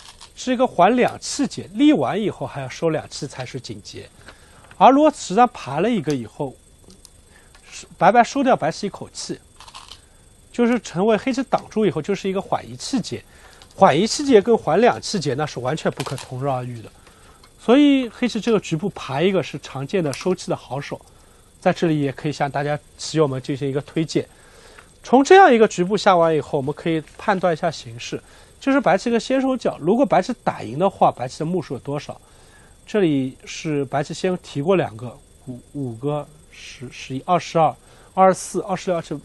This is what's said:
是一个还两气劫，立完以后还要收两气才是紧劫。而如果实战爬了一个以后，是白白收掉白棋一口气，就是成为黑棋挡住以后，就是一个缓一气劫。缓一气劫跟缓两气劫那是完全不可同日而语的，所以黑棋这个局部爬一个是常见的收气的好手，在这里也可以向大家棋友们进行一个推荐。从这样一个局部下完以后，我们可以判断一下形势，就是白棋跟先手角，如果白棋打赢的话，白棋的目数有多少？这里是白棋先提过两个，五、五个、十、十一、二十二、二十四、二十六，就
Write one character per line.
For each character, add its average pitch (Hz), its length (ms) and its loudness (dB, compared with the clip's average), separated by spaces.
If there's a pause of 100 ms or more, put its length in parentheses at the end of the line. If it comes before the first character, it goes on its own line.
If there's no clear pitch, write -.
(360)
是 - 180 -2
一 - 20 -2
个 247 120 2
还 202 280 4
两 208 240 2
气 - 280 -4
劫， 113 260 -10
立 294 200 6
完 160 280 0
以 202 80 -2
后 139 160 -8
还 139 160 -10
要 131 80 -10
收 165 220 -2
两 151 180 -6
气 - 160 -12
才 135 180 -10
是 127 160 -12
紧 104 220 -14
劫。 - 260 -18 (720)
而 208 140 8
如 277 100 4
果 302 100 4
实 - 220 -8
战 240 180 4
爬 139 280 -8
了 202 100 0
一 240 100 0
个 151 140 -4
以 120 140 -6
后， 135 280 -10 (1160)
是 - 160 -18 (100)
白 175 140 6
白 180 120 8
收 277 200 -4
掉 240 120 4
白 156 160 -2
棋 - 140 -8
一 196 60 -4
口 - 180 -16
气， - 300 -12 (1120)
就 240 160 2
是 233 120 2
成 185 280 -2
为 220 100 4
黑 262 160 -2
棋 262 80 -4
挡 - 300 -8
住 214 160 0
以 - 20 2
后， 156 100 -4
就 156 140 -4
是 196 160 -6
一 190 40 -2
个 190 60 -4
缓 - 300 -6
一 117 60 -14
气 220 260 -4
劫。 - 240 -10 (500)
缓 165 240 4
一 202 60 2
气 262 180 -4
劫 269 160 6
跟 226 160 2
缓 165 240 0
两 190 220 2
气 - 180 -6
劫 139 140 -2
那 143 100 -4
是 139 160 -8
完 127 160 -4
全 160 160 -4
不 - 120 -6
可 139 140 -10
同 127 260 -10
日 143 40 -4
而 127 160 -4
语 120 200 -12
的， 98 80 -20 (680)
所 233 160 4
以 277 340 4
黑 - 180 -4
棋 220 120 -4
这 233 120 -2
个 208 80 4
局 - 160 -6
部 160 160 -2
爬 - 280 -8
一 180 120 2
个 190 100 2
是 139 180 -8
常 - 260 -10
见 185 180 -2
的 143 100 -2
收 180 220 -2
气 - 140 -10
的 160 60 -2
好 - 240 -10
手， - 200 -10 (600)
在 180 140 2
这 175 140 -2
里 156 120 0
也 139 120 -2
可 - 160 -8
以 147 40 -4
向 143 180 -4
大 143 140 -4
家 147 160 -4 (180)
棋 - 200 -6
友 156 100 4
们 131 140 -4
进 147 160 -6
行 139 100 -4
一 135 60 -4
个 143 80 -2
推 160 240 -4
荐。 - 220 -2 (760)
从 262 200 4
这 370 120 8
样 381 180 10
一 233 40 6
个 214 100 6
局 180 160 0
部 196 120 -2
下 190 200 4
完 165 200 4
以 147 60 0
后， - 160 -4
我 139 40 -2
们 139 120 -4
可 - 160 -6
以 160 120 -2 (160)
判 202 220 -2
断 175 140 2
一 - 20 -6
下 170 140 -4
形 120 300 -14
势， - 220 -10 (380)
就 - 120 -2
是 277 100 2
白 180 160 4
棋 233 140 -2
跟 233 80 2
先 262 200 -2
手 262 160 0
角， - 240 -4
如 170 160 2
果 262 100 2
白 175 160 2
棋 240 120 -4 (100)
打 - 200 -4
赢 110 160 -8
的 190 100 2
话， 170 220 2
白 123 160 -6
棋 - 120 -12
的 156 60 -4
目 175 160 -4
数 143 140 -8
有 117 40 -8
多 143 200 -8
少？ - 200 -16 (640)
这 - 140 -2
里 139 460 0
是 147 400 -6
白 139 180 -2
棋 165 100 -10
先 185 260 -2
提 - 220 -8
过 180 140 2
两 117 220 -2
个， 117 180 -14 (320)
五、 127 140 -14 (120)
五 131 220 -8
个、 143 320 -6 (240)
十、 - 400 -18
十 - 240 -12
一、 135 120 -8
二 180 120 4
十 - 200 -2
二、 143 160 2 (400)
二 190 140 6
十 185 40 6
四、 - 280 -8
二 190 140 -6
十 - 140 -6
六， 170 120 0
就 151 240 -8